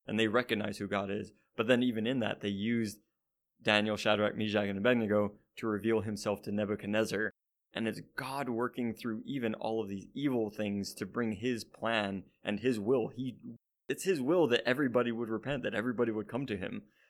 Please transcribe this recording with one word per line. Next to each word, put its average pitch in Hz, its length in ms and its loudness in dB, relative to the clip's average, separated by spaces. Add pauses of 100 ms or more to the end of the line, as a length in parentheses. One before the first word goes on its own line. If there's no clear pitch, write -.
and 107 120 -2
they 110 100 4
recognize 104 500 0
who 101 100 -4
God 101 220 0
is. 101 220 -4 (240)
But - 120 2
then 123 160 6
even 110 220 0
in 131 140 0
that, 107 200 -2
they 104 80 -2
used 107 500 -2 (640)
Daniel, 107 340 2
Shadrach, 104 400 2
Meshach, 104 320 0
and 98 100 -4
Abednego 104 560 2 (220)
to 117 120 -6
reveal 110 320 2
himself 101 420 -2
to 104 100 -6
Nebuchadnezzar. 104 800 0 (400)
And 113 140 -2
it's 107 140 -4 (160)
God 135 320 -6
working 120 460 -2
through 113 320 -6
even 120 280 -2
all 110 280 -2
of 101 80 -6
these 98 240 -8
evil 123 360 0
things 101 440 -2
to - 100 -6
bring 113 280 -2
his 110 300 -2
plan 101 640 -2 (180)
and 104 180 -2
his 120 200 2
will. 110 280 2
He, 120 280 -8 (500)
it's - 180 -4
his 180 160 2
will 156 280 4
that 120 180 2
everybody 123 460 4
would 113 160 -4
repent, 120 360 -2
that 101 100 -2
everybody 117 360 0
would 107 180 -2
come 131 180 -4
to 113 100 -2
him. 101 280 -6 (260)